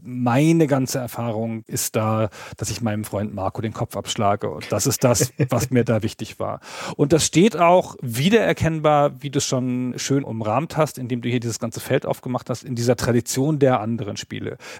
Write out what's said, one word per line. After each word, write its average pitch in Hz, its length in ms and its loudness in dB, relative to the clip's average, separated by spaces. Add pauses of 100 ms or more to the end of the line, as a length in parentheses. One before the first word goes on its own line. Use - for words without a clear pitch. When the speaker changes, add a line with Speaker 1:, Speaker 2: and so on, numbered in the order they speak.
Speaker 1:
meine 131 640 4
ganze 131 320 0
Erfahrung 117 680 -4
ist - 260 -6
da, 110 360 0 (260)
dass - 140 -6
ich 104 100 -8
meinem 107 240 -2
Freund 101 280 -4
Marco 101 300 -4
den 110 100 -4
Kopf - 240 -8
abschlage 101 540 -2
und 78 220 -8
das 104 160 0
ist - 160 0
das, 127 360 4
Speaker 2:
<laughs> 143 100 2
Speaker 1:
was 127 200 0
mir 120 140 4
da 113 180 0
wichtig - 380 -8
war. 101 200 -6 (360)
Und 143 160 2
das 160 120 4
steht 180 320 4
auch 175 460 4
wiedererkennbar, 151 1200 2
wie 143 80 -8
du 135 80 -2
es - 80 0
schon 127 520 -2
schön 139 260 0
umrahmt 110 520 -2
hast, 151 220 0
indem 123 220 -4
du 120 80 -6
hier 123 100 0
dieses 117 220 -4
ganze 123 180 -8
Feld - 280 -2
aufgemacht - 440 -6
hast, 120 140 -8
in 131 100 -8
dieser 117 220 2
Tradition 131 640 0
der 127 200 4
anderen 107 360 -6
Spiele. 104 400 -10 (240)